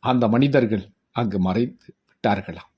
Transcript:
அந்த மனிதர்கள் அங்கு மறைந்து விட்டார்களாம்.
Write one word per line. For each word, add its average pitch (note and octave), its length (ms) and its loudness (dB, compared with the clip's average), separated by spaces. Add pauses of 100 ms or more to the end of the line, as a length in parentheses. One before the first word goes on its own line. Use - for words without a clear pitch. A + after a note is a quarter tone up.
அந்த B2+ 240 2
மனிதர்கள் A#2+ 560 2 (320)
அங்கு G#2 240 -4
மறைந்து G2 480 -4 (160)
விட்டார்களாம். - 760 -4